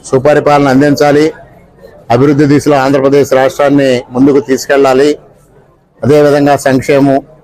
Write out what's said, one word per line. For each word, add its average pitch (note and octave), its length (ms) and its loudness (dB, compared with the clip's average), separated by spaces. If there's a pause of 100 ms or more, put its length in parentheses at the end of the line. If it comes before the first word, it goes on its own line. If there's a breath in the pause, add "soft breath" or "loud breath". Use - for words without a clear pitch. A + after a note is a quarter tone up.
సుపరిపాలన C#3+ 640 0
అందించాలి, D3 640 0 (760)
అభివృద్ధి C#3 340 2
దిశలో D3 320 0
ఆంధ్రప్రదేశ్ C#3 560 0
రాష్ట్రాన్ని C3+ 760 0
ముందుకు C3+ 300 0
తీసుకెళ్ళాలి, C3+ 800 0 (880)
అదేవిధంగా C#3+ 520 2
సంక్షేమం C#3 680 0 (220)